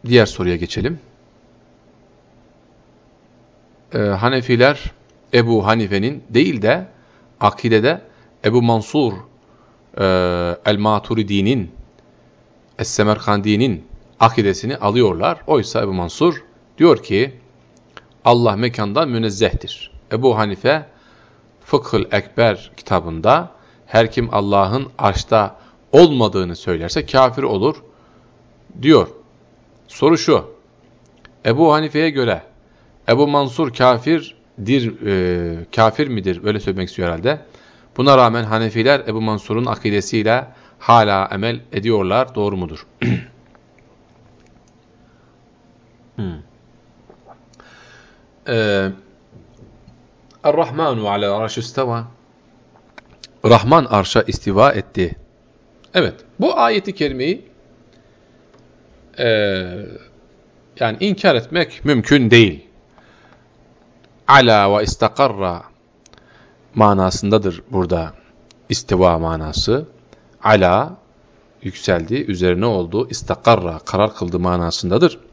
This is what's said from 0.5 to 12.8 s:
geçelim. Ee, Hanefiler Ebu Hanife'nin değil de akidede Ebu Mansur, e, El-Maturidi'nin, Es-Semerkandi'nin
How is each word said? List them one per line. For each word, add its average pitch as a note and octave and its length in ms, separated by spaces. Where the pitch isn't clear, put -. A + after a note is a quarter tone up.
geçelim. G#2+ 440
Ee, - 40
Hanefiler A#2+ 920
Ebu A#2 340
Hanife'nin A2 640
değil C3 320
de D3+ 260
akidede A2+ 600
Ebu A#2 160
Mansur, A#2 520
e, - 920
El-Maturidi'nin, G#2 1040
Es-Semerkandi'nin G#2 1080